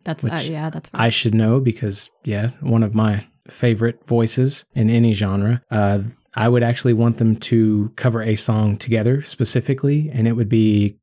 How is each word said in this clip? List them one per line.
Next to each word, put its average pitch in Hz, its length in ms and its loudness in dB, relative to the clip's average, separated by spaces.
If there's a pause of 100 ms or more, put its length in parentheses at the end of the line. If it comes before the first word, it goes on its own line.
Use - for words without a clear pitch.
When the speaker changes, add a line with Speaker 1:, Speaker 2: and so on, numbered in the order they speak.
Speaker 1:
That's, 160 180 -6
Speaker 2:
which 127 100 -4
Speaker 1:
uh, 165 40 -6
yeah, 156 320 -6
that's - 240 -12
Speaker 2:
I 113 120 0
Speaker 1:
right. 117 80 2
Speaker 2:
should 110 220 0
know 110 240 4
because, 113 500 -4 (140)
yeah, 107 280 -2 (100)
one 113 200 2
of 107 140 0
my 107 300 0 (240)
favorite 117 580 -2
voices 123 640 -2
in 110 160 2
any 117 240 4
genre. 101 560 -2
Uh, 104 300 0 (380)
I 113 120 2
would 120 140 2
actually 120 300 0
want 117 240 2
them 113 200 2
to 107 580 0
cover 110 260 -2
a 110 140 0
song 107 420 0
together 113 440 0
specifically, 143 920 -2
and 113 160 0
it 117 60 0
would 113 160 0
be 107 540 2